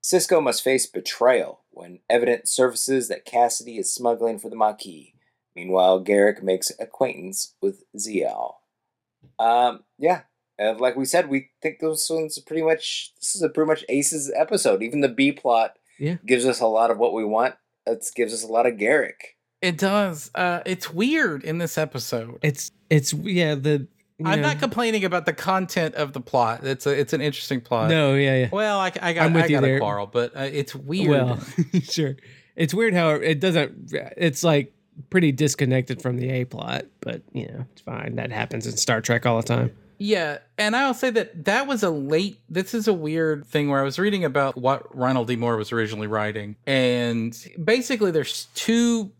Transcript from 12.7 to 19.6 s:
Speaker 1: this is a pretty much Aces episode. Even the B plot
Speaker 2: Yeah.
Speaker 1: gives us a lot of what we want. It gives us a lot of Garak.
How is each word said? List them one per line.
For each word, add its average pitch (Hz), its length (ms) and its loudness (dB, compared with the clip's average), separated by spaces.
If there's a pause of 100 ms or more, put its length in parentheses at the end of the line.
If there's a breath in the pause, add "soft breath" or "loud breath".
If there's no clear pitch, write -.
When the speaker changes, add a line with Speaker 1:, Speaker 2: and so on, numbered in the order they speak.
Speaker 1:
this - 200 -6
is 185 60 -2
a 156 60 0
pretty 156 200 2
much 156 200 0
Aces 139 480 -2
episode. 135 460 2
Even 135 180 -2
the 139 80 4
B 135 240 2
plot 117 440 0 (220 loud breath)
Speaker 2:
Yeah. 160 180 -2 (100)
Speaker 1:
gives 123 200 2
us 120 140 0
a 117 60 2
lot 113 240 4
of 101 80 0
what 113 160 2
we 113 100 -2
want. 110 300 0 (320)
It 117 180 -4 (100)
gives 113 200 -2
us 110 80 -6
a 110 100 -10
lot 117 140 4
of 117 80 0
Garak. 117 600 0 (260)